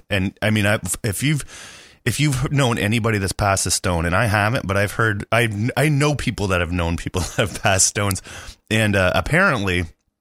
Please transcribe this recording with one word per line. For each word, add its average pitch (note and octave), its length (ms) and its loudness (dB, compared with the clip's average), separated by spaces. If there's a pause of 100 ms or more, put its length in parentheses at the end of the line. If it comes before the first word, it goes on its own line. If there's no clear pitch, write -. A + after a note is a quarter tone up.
And, G2 320 0
I G#2+ 80 0
mean, G#2+ 160 2
I, G#2 140 2 (240)
if G2+ 200 -4
you've, C#3+ 220 0 (600)
if A2+ 120 -2
you've C#3 320 2
known C3+ 280 2
anybody G#2+ 400 0
that's F#2+ 160 -2
passed G2 320 0
a F#2 40 -2
stone, F2 360 0
and E2+ 100 0
I A#2 80 2
haven't, G#2+ 420 0
but G2 120 0
I've G2+ 140 0
heard, G#2+ 380 -2
I, A2+ 460 0
I D3+ 140 2
know D3 240 2
people G2+ 320 -2
that F#2 160 2
have E2+ 100 -2
known E2+ 240 0
people - 240 -4
<laughs> - 160 -4
that - 0 -
have - 260 -2
passed F#2+ 240 4
stones. G2+ 360 -2 (480)
And, G#2+ 260 2
uh, F#2 180 4
apparently, A2 680 0 (360)